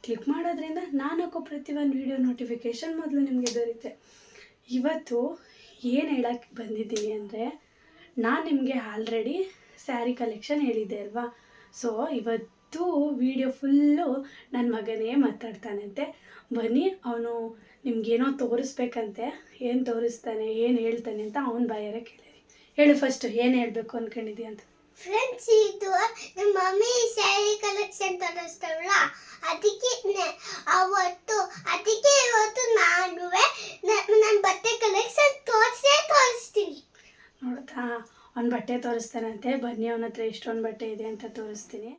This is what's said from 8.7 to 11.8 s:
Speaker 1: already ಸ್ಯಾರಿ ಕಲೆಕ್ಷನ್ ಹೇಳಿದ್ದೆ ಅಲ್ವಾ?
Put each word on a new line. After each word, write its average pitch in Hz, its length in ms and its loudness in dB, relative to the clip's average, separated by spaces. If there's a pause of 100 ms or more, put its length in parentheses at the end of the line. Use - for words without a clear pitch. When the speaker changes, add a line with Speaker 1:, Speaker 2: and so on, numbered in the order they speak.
Speaker 1:
already 226 420 -2 (500)
ಸ್ಯಾರಿ 247 360 -2
ಕಲೆಕ್ಷನ್ 233 480 -2
ಹೇಳಿದ್ದೆ 214 380 -2
ಅಲ್ವಾ? 233 200 -6 (540)